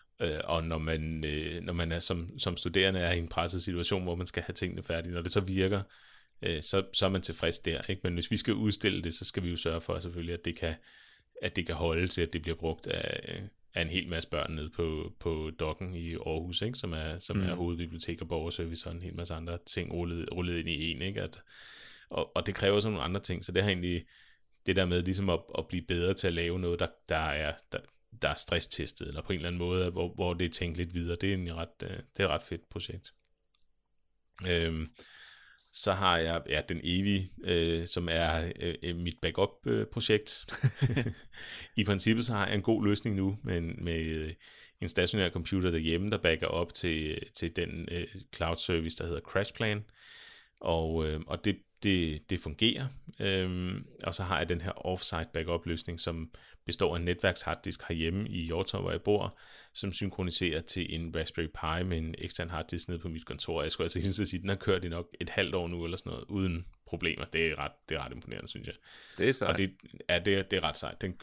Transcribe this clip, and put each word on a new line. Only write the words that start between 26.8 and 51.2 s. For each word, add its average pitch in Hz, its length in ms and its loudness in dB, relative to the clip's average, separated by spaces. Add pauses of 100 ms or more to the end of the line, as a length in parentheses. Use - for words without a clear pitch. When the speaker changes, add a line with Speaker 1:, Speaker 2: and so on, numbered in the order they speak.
Speaker 1:
der 85 60 4
er, 76 380 0 (180)
der, - 80 -4 (420)
der 71 80 2
er 73 60 0
stresstestet, - 720 0
eller 73 140 -6
på - 120 -2
en 87 60 -2
eller 80 80 -4
anden 87 120 -2
måde, 90 300 2
hvor, 87 260 -2
hvor 90 180 2
det 87 120 2
er 85 40 2
tænkt 85 280 -2
lidt 87 160 -2
videre, 85 280 -2
det 98 80 2
er 98 40 2
egentlig 87 220 -2
ret, 82 140 -6 (140)
øh, - 60 -6
det - 300 -12
er 98 40 6
et 90 60 4
ret 76 140 2
fedt - 260 -8
projekt. - 440 -10 (1300)
Øhm, 82 440 2 (800)
så - 200 2
har 92 240 6
jeg, 82 320 2
ja, 87 200 2
den 82 140 -2
evige, 95 460 2 (140)
øh, 85 440 2
som 87 240 0
er, 82 480 2
øh, 82 240 -2
øh, 85 120 -2
mit 87 260 -4
backup, 87 280 2 (160)
øh, 110 220 2
projekt. - 580 0 (640)
<laughs> - 720 -10
I 107 60 4
princippet 110 420 4
så 123 80 2
har 101 140 2
jeg 104 80 0
en 101 60 2
god 110 240 4
løsning 104 300 4
nu 98 280 2
med 90 140 0
en, 85 260 -2
med, 82 180 0
øh, 80 320 -2 (480)
en 90 80 -4
stationær 92 400 4
computer 92 420 0
derhjemme, 85 400 2
der 107 60 0
backer 82 300 4
op 85 260 0
til, 80 460 0 (140)
til 85 220 -2
den, 82 360 -4
øh, 87 160 -4 (280)
cloud 82 200 0
service, 82 420 2
der 80 80 -4
hedder 82 160 -4
CrashPlan. 104 600 0 (760)
Og, 80 480 2
øh, 78 200 -2